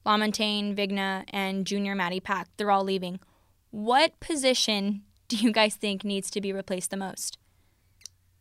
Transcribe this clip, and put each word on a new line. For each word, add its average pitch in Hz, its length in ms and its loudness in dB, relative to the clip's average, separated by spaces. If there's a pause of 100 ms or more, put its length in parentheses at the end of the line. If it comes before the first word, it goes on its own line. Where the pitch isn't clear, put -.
LaMontagne, 208 680 0
Vigna, 196 540 -2
and 190 380 -2
junior 196 280 -2
Maddie 185 260 -2
Pack, 190 360 -4
they're 202 140 0
all 196 140 4
leaving. 185 360 -2 (500)
What 240 480 2
position 214 840 0 (260)
do 233 80 -2
you 214 160 4
guys 214 240 4
think 202 260 -4
needs 196 280 -4
to 208 100 -4
be 196 120 -2
replaced 190 380 -6
the 196 60 -6
most? - 420 -8 (1040)